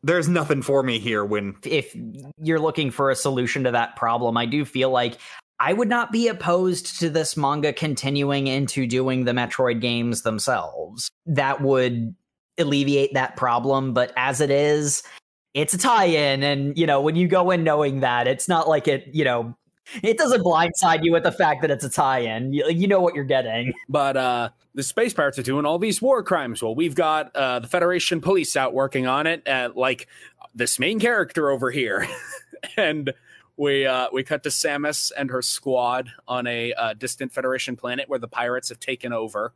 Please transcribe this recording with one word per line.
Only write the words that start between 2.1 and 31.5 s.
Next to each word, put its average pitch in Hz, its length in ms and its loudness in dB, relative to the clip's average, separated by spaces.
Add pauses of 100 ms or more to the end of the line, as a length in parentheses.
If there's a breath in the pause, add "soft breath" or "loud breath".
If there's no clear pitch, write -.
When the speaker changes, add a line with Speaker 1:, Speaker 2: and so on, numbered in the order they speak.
Speaker 2:
you're 160 200 0
looking 156 280 0
for 135 220 0
a 127 60 2
solution 131 480 -2
to 123 60 2
that 117 260 -2
problem, 117 400 0
I 120 80 0
do 143 180 -2
feel 131 280 0
like 120 260 0 (420 loud breath)
I 143 140 2
would 220 160 0
not 240 240 0
be 226 160 2
opposed 180 720 -2
to 170 80 0
this 156 260 -2
manga 147 380 0
continuing 139 760 0
into 135 400 0
doing 127 380 2
the 120 80 2
Metroid 120 480 0
games 120 400 -2
themselves. 107 880 -4 (160)
That 139 340 0
would 127 560 2 (420)
alleviate 139 560 2
that 131 220 -2
problem, 131 580 0
but 123 220 0
as 127 240 0
it 147 100 2
is, 147 540 2 (500 loud breath)
it's - 200 -2
a 185 40 -2
tie-in, 160 680 2
and, 143 340 0
you 165 100 4
know, 139 140 4
when 156 160 2
you 180 100 4
go 180 240 4
in 170 140 2
knowing 147 340 2
that, 123 260 2
it's 131 220 0
not 160 220 2
like 151 180 2
it, 139 240 0
you 151 140 2
know, 117 280 0 (500 loud breath)
it 220 140 4
doesn't 247 260 4
blindside 165 600 2
you 165 80 4
with 165 120 4
the 233 80 4
fact 151 300 2
that 151 100 2
it's 131 120 -2
a 135 60 -6
tie-in. 127 640 0
You, 143 160 0
you 170 180 2
know 196 140 4
what 170 140 2
you're 143 100 -4
getting. 123 480 0 (160)
Speaker 3:
But, 139 260 2
uh, 123 340 0 (260)
the 139 80 -6
space 220 300 0
pirates 143 260 2
are 131 40 -6
doing 135 220 0
all 160 140 0
these 208 220 0
war 254 220 4
crimes. 135 380 -2
Well, 113 140 -2
we've 151 200 -2
got, 156 400 0
uh, 127 240 0
the 117 80 -10
Federation 175 540 0
police 175 340 0
out 135 180 0
working 135 340 0
on 139 200 0
it, 160 200 -4
uh, 127 280 -2
like, 127 320 -2 (480 loud breath)
this 120 240 -2
main 196 200 0
character 196 500 0
over 131 220 0